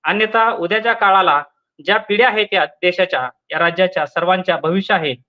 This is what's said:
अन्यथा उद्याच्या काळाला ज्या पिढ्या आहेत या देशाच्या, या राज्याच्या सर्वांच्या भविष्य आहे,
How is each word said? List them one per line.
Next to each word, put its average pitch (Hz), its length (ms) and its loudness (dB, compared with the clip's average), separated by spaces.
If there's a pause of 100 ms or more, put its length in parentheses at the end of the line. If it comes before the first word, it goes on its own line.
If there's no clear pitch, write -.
अन्यथा 220 480 0
उद्याच्या 214 420 -2
काळाला 190 500 2 (420)
ज्या 202 120 2
पिढ्या 214 320 2
आहेत 214 220 -2
या 175 140 2
देशाच्या, 175 640 -2 (220)
या 156 80 -4
राज्याच्या 170 460 0
सर्वांच्या 175 520 -2
भविष्य 185 360 -2
आहे, 156 220 -2 (140)